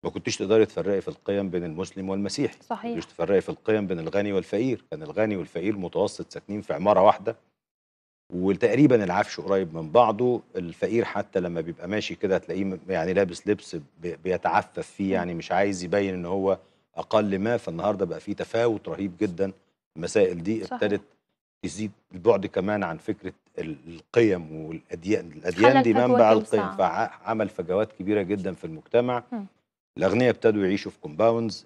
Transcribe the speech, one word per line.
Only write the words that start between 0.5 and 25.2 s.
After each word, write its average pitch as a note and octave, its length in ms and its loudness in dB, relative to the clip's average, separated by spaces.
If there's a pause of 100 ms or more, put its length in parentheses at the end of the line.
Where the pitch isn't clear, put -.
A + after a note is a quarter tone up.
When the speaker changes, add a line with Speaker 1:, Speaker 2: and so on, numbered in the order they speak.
Speaker 1:
تفرقي F#2 360 -2
في - 60 -10
القيم G2 420 -4
بين F2 140 -2
المسلم F#2 460 -8
والمسيحي، G2+ 520 -4
Speaker 2:
صحيح. A3 240 -10
Speaker 1:
ما A#3+ 40 -8
كنتيش A#3 160 -8
تفرقي - 360 0
في - 80 -10
القيم G#2 380 -2
بين F2 120 -4
الغني G2 340 -2
والفقير، G#2 580 -2
كان D#2 120 -10
الغني G2+ 320 -2
والفقير F2+ 420 -4
متوسط F#2+ 540 -4
ساكنين G#2 300 -10
في - 120 -8
عمارة G2+ 280 4
واحدة، G#2+ 340 4 (1000)
وتقريبا G#2+ 680 4
العفش F#2+ 360 -2
قريب F#2 360 -2
من D#2+ 160 -8
بعضه، A2+ 500 4 (140)
الفقير F#2 500 -2
حتى - 340 -4
لما F2 220 -4
بيبقى E2+ 260 -10
ماشي G2+ 280 -4
كده F#2+ 200 0
هتلاقيه F2 280 -4
م-، F#2+ 160 -4 (100)
يعني F2+ 240 -2
لابس F2 340 0
لبس G2+ 280 -4
ب-، D#2+ 60 -8 (420)
بيتعفف F2+ 640 -2
فيه، G2 200 -4
Speaker 2:
مم. F#2+ 60 0
Speaker 1:
يعني F2+ 200 -2
مش E2 180 -8
عايز F#2 320 0
يبين G2 300 0
إن F2 120 -6
هو F#2+ 320 0 (380)
أقل G2 440 0
ما. A2+ 180 0
فالنهاردة F#2 480 -2
بقى D#2+ 140 -8
فيه G2+ 140 -8
تفاوت A2+ 560 -2
رهيب F2 280 -6
جدا. F#2+ 340 -2 (460)
المسائل F2+ 460 2
دي G#2 200 -2
Speaker 2:
صحيح. - 100 -10
Speaker 1:
ابتدت G2+ 280 -2 (600)
تزيد G2+ 300 -6 (220)
البعد G2 320 2
كمان G2+ 380 -2
عن E2 140 -6
فكرة F#2+ 360 -10 (260)
ال-، D#2+ 180 -8 (100)
القيم E2+ 800 0
والأديان. E2+ 680 -4